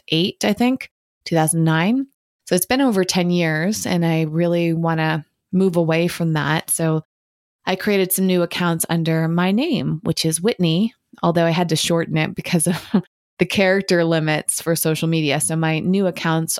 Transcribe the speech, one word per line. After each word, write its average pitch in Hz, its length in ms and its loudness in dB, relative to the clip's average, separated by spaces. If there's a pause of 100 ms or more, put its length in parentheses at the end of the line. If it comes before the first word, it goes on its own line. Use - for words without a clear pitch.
eight, 165 360 -2
I 208 80 2
think, 247 380 -2 (340)
two 170 120 -2
thousand 160 280 2
nine. 185 420 2 (400)
So - 80 -2
it's 185 120 0
been 262 140 0
over 202 240 2
ten 180 260 0
years, 170 560 0
and 175 180 0
I 160 180 2
really 170 500 0
wanna 160 540 -2 (260)
move 185 240 2
away 165 320 2
from 165 240 -2
that. 151 380 -2
So 160 320 -2 (640)
I 185 100 -2
created 190 360 0
some 190 140 0
new 180 160 2
accounts 170 460 -2
under 160 400 0
my 175 240 0
name, 202 520 -2
which 165 200 -2
is 165 160 -2
Whitney, 180 540 0 (280)
although 170 220 2
I 165 60 2
had 170 200 0
to 156 60 0
shorten 165 400 -2
it 156 180 -2
because - 320 -2
of 170 100 0 (180)
<laughs> - 440 -6
the 170 80 0
character 190 580 2
limits 156 580 0
for 165 120 0
social 160 340 -2
media. 156 320 0
So 160 160 -2
my 160 240 0
new 190 260 0
accounts 165 540 -2